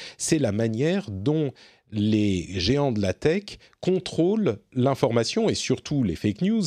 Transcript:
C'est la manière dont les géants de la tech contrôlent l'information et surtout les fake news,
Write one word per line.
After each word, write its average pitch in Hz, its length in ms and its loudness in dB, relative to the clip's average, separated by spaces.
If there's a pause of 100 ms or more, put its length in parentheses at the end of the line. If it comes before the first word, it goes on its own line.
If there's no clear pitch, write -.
(180)
C'est 160 220 0
la 117 100 2
manière 117 640 0
dont 139 400 -2 (440)
les 104 640 2
géants 135 320 0
de 107 100 -2
la 95 120 0
tech 190 460 -2 (220)
contrôlent 180 800 0 (140)
l'information 127 760 2
et 117 60 0
surtout 131 480 -2
les 85 140 0
fake - 260 -2
news, 208 240 2